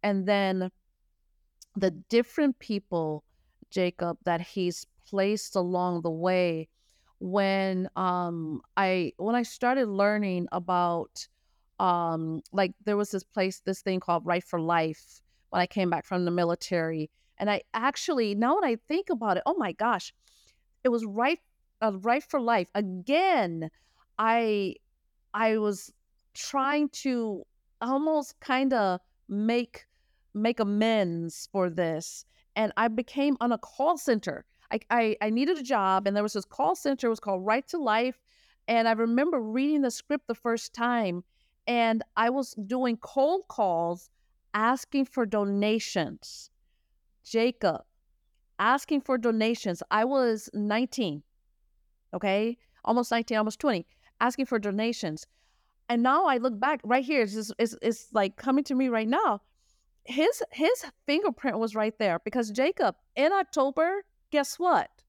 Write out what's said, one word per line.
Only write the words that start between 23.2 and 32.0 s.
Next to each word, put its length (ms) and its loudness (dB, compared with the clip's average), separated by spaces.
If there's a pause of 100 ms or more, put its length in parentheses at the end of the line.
I, 560 0 (580)
I 240 2
was 340 -2 (440)
trying 540 0
to 540 -4 (380)
almost 600 -2
kinda 580 2 (280)
make, 600 -2 (480)
make 240 0
amends 920 0
for 200 0
this. 540 -4 (300)